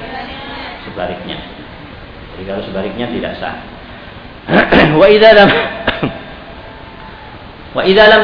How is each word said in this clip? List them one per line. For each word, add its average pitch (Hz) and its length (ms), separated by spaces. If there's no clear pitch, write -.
sebaliknya. 90 520
Jadi 92 120
kalau 98 160
sebaliknya 98 480
tidak - 220
sah. 82 140
<clears throat> 170 500
Wa 185 120
idza 214 260
lam, 202 160
<clears throat> - 80
wa 127 80
idza 190 240
lam 214 160